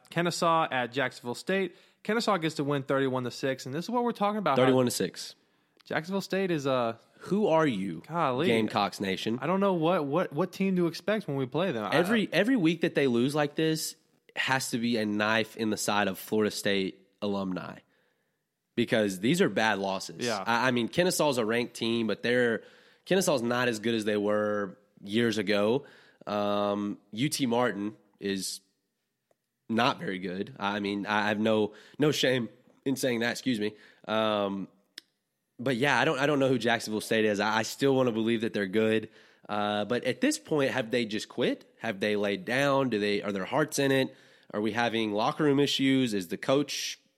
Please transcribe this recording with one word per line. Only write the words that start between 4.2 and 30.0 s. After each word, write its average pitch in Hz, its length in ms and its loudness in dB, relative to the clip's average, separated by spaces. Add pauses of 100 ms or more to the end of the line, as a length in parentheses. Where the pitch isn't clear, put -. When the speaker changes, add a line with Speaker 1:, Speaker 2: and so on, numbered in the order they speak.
Speaker 1:
about. 180 180 2
Speaker 2:
Thirty-one 131 300 6
to 120 40 2
six. - 440 -6 (500)
Speaker 1:
Jacksonville 170 380 -4
State 190 280 -2
is, 151 160 -2
uh, 123 280 0 (260)
Speaker 2:
Who 202 260 0
are 160 200 4
you, 95 420 -2
Speaker 1:
Golly. 151 400 0
Speaker 2:
Gamecocks 107 520 2
Nation? 101 400 -2
Speaker 1:
I 131 60 -6
don't 190 140 0
know 196 140 2
what, 170 320 2
what, 160 260 0
what 147 200 -2
team 190 240 0
to 175 100 2
expect 196 420 -4
when 139 80 -2
we 135 100 0
play 170 260 -2
them. 110 120 -2
I 98 100 -2
Speaker 2:
Every, 185 380 4
every 214 240 4
week 165 260 2
that 170 120 0
they 143 120 4
lose 123 280 4
like 151 200 0
this 160 400 0 (420)
has 131 360 0
to 127 60 0
be 117 200 0
a 107 80 0
knife 107 500 0
in 110 140 0
the 104 80 0
side 104 300 2
of 95 100 -6
Florida 107 320 0
State 98 480 -2 (240)
alumni 101 540 -4 (1000)
because 107 440 0
these 147 200 0
are 185 80 4
bad 110 300 0
losses. 98 480 -6
Speaker 1:
Yeah. 104 200 -2
Speaker 2:
I, 117 220 2
I - 40 2
mean, 120 160 0
Kennesaw's 165 500 0
a 117 60 0
ranked 117 300 -2
team, 117 320 0
but 101 160 -4
they're, 120 400 0 (440)
Kennesaw's 180 360 2
not 123 260 0
as 113 100 -2
good 113 160 0
as 110 100 0
they 107 140 0
were 104 580 -2 (260)
years 107 360 2
ago. 104 460 2 (420)
Um, 101 720 -2 (140)
U 120 180 -2
T 143 160 -2
Martin 113 480 -2 (260)
is 98 400 -6 (1120)
not 117 280 2
very 98 200 -6